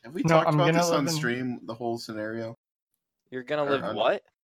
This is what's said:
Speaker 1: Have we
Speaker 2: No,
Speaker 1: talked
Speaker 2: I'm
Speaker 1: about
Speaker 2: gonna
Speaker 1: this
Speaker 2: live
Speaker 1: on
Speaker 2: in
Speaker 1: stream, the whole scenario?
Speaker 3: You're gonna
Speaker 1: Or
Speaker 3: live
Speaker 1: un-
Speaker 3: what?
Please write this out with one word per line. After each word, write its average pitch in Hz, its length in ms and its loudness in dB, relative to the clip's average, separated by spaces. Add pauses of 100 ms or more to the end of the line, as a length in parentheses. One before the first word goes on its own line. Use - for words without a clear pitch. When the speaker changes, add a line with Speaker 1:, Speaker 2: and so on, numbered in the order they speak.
Speaker 1:
Have 143 100 -16
we 185 100 -4
Speaker 2:
No, 165 120 4
Speaker 1:
talked 165 140 4
Speaker 2:
I'm 151 60 4
Speaker 1:
about 147 120 4
Speaker 2:
gonna 165 120 4
Speaker 1:
this - 100 2
Speaker 2:
live 160 100 2
Speaker 1:
on 139 80 0
Speaker 2:
in 165 60 -2
Speaker 1:
stream, 127 520 -4
the 110 80 -8
whole 117 240 -4
scenario? 113 600 -8 (760)
Speaker 3:
You're 127 120 -8
gonna 147 200 -2
Speaker 1:
Or 139 80 -2
Speaker 3:
live 131 140 2
Speaker 1:
un- 107 100 -4
Speaker 3:
what? 127 280 2 (240)